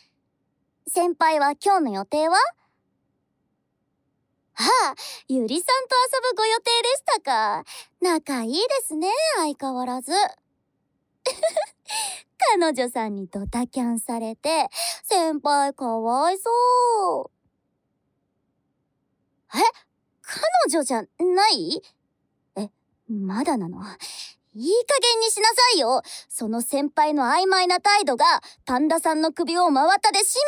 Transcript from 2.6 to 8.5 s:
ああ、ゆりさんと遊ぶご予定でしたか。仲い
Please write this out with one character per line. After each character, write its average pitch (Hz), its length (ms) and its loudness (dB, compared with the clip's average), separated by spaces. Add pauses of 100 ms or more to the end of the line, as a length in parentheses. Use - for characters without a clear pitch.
あ - 60 -8
あ、 392 340 2 (320)
ゆ 254 200 -2
り 285 120 -4
さ 359 40 -4
ん - 20 -12 (220)
と 523 80 -2 (180)
遊 508 160 -2
ぶ 427 80 -4
ご 440 80 0
予 440 140 0
定 - 60 -12 (180)
で 480 140 0
し - 60 -18
た 480 180 0
か。 220 440 -2 (360)
仲 311 420 0
い 226 80 -4